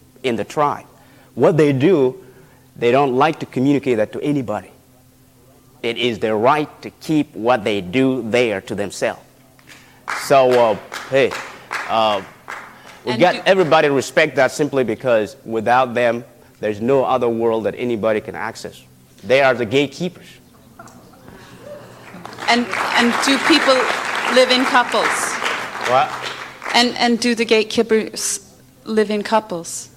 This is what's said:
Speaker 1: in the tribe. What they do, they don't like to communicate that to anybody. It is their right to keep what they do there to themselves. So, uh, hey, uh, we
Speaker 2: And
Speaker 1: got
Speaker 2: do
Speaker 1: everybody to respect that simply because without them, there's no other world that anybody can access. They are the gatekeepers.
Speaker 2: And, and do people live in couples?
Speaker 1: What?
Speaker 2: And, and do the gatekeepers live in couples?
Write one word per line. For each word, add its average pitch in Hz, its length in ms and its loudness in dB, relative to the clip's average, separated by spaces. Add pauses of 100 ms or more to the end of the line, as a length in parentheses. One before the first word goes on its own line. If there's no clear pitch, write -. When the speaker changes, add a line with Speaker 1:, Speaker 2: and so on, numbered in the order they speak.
(240)
Speaker 1:
in 120 120 -2
the 101 80 -6
tribe. 143 420 -4 (500)
What 156 200 4
they 147 160 4
do, 135 500 2 (540)
they 120 160 2
don't 135 240 2
like 156 240 2
to 135 60 -8
communicate 131 520 0
that 107 160 -2
to - 80 -8
anybody. 113 500 -4 (1120)
It 117 160 -4
is 113 220 -2
their 110 180 0
right 143 320 2 (120)
to 107 80 -14
keep 147 440 -2
what 113 300 0
they 107 160 -2
do 127 500 0
there 110 320 0
to 113 140 -10
themselves. 101 460 -6 (1000)
So, 131 280 6
uh, 113 260 4 (320)
hey, 131 220 2 (560)
uh, 107 340 0 (840)
we 123 80 -4
Speaker 2:
And 214 80 -2
Speaker 1:
got 175 140 4
Speaker 2:
do 226 100 -8
Speaker 1:
everybody 160 420 4
to 143 60 2
respect 151 420 0
that 131 160 2
simply 139 320 -2
because 110 640 0
without 117 480 0
them, 120 320 0 (340)
there's 107 220 -4
no 131 240 2
other 120 240 0
world 113 360 0
that 98 120 -2
anybody 110 420 -2
can 92 160 -10
access. - 480 -12 (400)
They 127 180 2
are 131 120 4
the 117 120 -2
gatekeepers. 143 640 -2 (2250)
Speaker 2:
And, 240 220 2
and 240 440 0 (120)
do 269 140 2
people 269 340 2 (640)
live 254 160 4
in 254 140 2
couples? 240 680 0 (560)
Speaker 1:
What? 131 220 2 (640)
Speaker 2:
And, 240 220 2
and 240 220 0
do 240 140 0
the 226 120 -2
gatekeepers 220 1080 -2 (300)
live 214 240 0
in 208 140 -4
couples? 202 720 -4